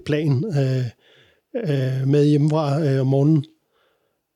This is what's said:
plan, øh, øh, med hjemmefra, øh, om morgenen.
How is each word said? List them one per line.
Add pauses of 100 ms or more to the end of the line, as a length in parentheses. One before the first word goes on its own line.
plan,
øh, (680)
øh,
med
hjemmefra,
øh,
om
morgenen. (920)